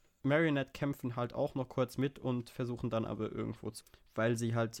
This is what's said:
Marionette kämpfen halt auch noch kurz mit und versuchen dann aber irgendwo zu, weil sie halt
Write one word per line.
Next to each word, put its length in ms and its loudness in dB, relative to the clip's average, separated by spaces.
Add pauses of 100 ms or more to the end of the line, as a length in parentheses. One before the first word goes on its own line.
(240)
Marionette 480 4
kämpfen 460 -2
halt 160 -2
auch 220 0
noch 120 -2
kurz 300 0
mit 220 0
und 300 -2
versuchen 400 -4
dann 160 2
aber 260 -2
irgendwo 400 -4
zu, 120 -12 (320)
weil 220 2
sie 180 0
halt 240 0